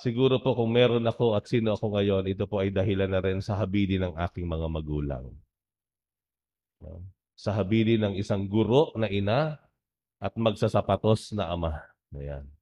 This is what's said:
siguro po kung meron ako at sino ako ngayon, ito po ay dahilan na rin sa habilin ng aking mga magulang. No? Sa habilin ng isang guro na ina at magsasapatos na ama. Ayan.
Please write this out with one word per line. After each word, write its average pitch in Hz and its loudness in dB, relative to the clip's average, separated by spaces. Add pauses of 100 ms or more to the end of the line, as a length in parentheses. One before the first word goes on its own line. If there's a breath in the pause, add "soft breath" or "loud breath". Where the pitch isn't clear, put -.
siguro 127 2
po 123 0
kung 113 0
meron 120 4
ako 113 2
at - -6
sino 110 0
ako 104 -4
ngayon, 98 2
ito 95 -2
po 104 -2
ay 98 0
dahilan 98 0
na 95 0
rin 95 0
sa 101 -4
habilin 98 0
ng 82 -8
aking 87 -4
mga 80 -4
magulang. 73 -4 (1500)
No? 80 -16 (340)
Sa 101 -4
habilin 110 4
ng 101 0
isang 101 -2
guro 113 4
na 110 0
ina 107 -2 (580)
at 98 -6
magsasapatos 110 2
na 98 -4
ama. 82 -4 (380)
Ayan. 71 -10 (140)